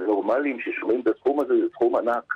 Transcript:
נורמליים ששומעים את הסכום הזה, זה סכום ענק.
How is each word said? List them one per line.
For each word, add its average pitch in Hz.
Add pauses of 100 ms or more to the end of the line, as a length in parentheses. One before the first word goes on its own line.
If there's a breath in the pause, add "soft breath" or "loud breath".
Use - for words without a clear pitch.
נורמליים 113
ששומעים -
את 117
הסכום 131
הזה, 127
זה 110
סכום -
ענק. 117 (120)